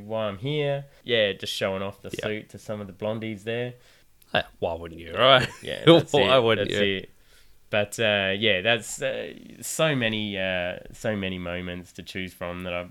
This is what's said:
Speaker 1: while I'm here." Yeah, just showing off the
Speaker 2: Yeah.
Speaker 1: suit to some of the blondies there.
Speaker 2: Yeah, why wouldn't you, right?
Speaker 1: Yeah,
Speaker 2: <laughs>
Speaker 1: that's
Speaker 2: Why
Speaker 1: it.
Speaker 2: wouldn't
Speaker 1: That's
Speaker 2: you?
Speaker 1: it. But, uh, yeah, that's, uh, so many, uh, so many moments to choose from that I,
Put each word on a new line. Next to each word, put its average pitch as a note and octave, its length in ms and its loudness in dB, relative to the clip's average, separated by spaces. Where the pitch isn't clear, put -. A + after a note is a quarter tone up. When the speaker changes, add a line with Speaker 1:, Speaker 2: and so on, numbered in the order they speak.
Speaker 1:
while A2 240 -2
I'm G2 80 -6
here." C#3 480 -2
Yeah, A2 300 2
just G2 180 -8
showing G2 300 -2
off G2 200 -8
the G2 160 -14
Speaker 2:
Yeah. - 80 -6
Speaker 1:
suit G#2+ 260 -6
to G#2+ 80 -16
some G#2+ 200 -8
of G#2 80 -10
the F#2+ 60 -16
blondies G#2+ 500 -6
there. A#2+ 300 -6
Speaker 2:
Yeah, - 100 2
why E2+ 160 -2
wouldn't E2+ 260 -12
you, E2 120 -12
right? B2+ 320 6
Speaker 1:
Yeah, - 220 -8
Speaker 2:
<laughs> - 20 -10
Speaker 1:
that's E3 280 8
Speaker 2:
Why C3 240 6
Speaker 1:
it. B2 60 6
Speaker 2:
wouldn't G#2+ 260 4
Speaker 1:
That's F2+ 120 0
Speaker 2:
you? G2 180 2
Speaker 1:
it. - 100 -12
But, G#2 300 -2
uh, G2+ 380 2
yeah, G2+ 240 2
that's, A2+ 400 -2
uh, A2+ 320 -6
so D#3+ 340 0
many, G#2+ 440 -2
uh, F2+ 380 -2
so G#2+ 240 -4
many F#2+ 220 -4
moments F2+ 540 -8
to F#2+ 100 -16
choose F#2 300 -10
from F2+ 300 -8
that F2+ 100 -6
I, F2 180 -6